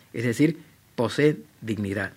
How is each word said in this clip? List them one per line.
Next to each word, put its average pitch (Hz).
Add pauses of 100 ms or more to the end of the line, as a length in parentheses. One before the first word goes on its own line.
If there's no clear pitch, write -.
(120)
es 113
decir, 143 (380)
poseen 147 (180)
dignidad. 101